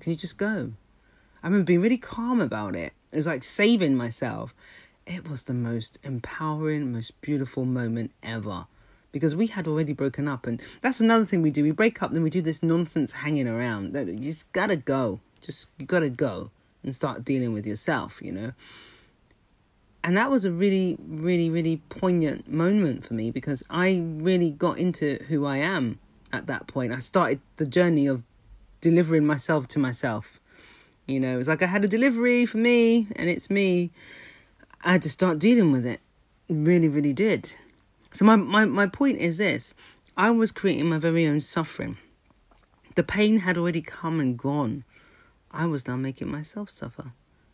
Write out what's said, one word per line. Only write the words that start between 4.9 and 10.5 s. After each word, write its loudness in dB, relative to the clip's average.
It -12
was -10
the -6
most -6
empowering, -4
most -8
beautiful -4
moment -2
ever, -8
because 0
we 2
had -6
already -2
broken -2
up. -6
And -4